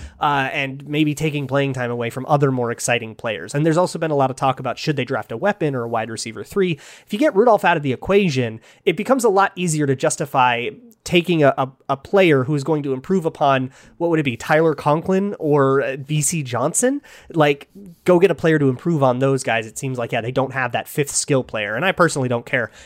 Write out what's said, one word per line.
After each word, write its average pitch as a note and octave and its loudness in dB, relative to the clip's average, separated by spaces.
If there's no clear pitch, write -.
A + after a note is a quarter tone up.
Uh, C#3+ 0
and C#3 -6
maybe D3+ 0
taking D3 -4
playing C#3 0
time B2 -4
away A#2+ -4
from C3 -10
other C#3+ 2
more B2 -2
exciting A#2 -2
players. G#2+ -6
And D3 2
there's D#3+ 4
also F3+ 0
been D#3+ -2
a D3+ 0
lot C3+ 2
of B2+ -8
talk C3 0
about B2+ -6
should D3+ -2
they C3 -2
draft A#2+ -6
a A2+ -8
weapon D#3 -2
or A#2+ -4
a A#2 -8
wide A2+ -4
receiver A2 -10
three. F#3 0
If - -12
you G#3+ -2
get D4 2
Rudolph A3 6
out F3 4
of D3 -4
the C3+ 0
equation, C3 -2
it D#3+ 2
becomes A3+ 0
a A#3 4
lot G3 2
easier D#3 0
to C3+ 2
justify B2+ 0
taking F3 2
a, C3+ 6
a, C3+ -2
a C#3 0
player D#3+ 4
who D3+ -2
is C#3 -2
going D3+ -2
to C#3 -4
improve D#3+ -2
upon, C3+ 0
what E3+ -2
would D#3+ 2
it D#3 0
be, A#2+ -2
Tyler D#3+ 2
Conklin F#3 -2
or, C#3 2
uh, C3 -4
V D3+ -2
C D#3 -2
Johnson? C#3 -2
Like, D3 0
go F3+ 6
get F#3 4
a - 0
player D#3+ 2
to C#3+ 4
improve C#3 0
on B2+ 2
those C3+ 0
guys. A2+ -2
It G#2+ -14
seems C3 -6
like, A#2 -6
yeah, B2 -2
they A#2+ -6
don't C3 -2
have B2+ -4
that A2+ -4
fifth C#3+ -2
skill C3 -2
player. G#2+ -6
And C#3 -2
I F#3 0
personally D3+ 0
don't A#2 -2
care A#2+ -2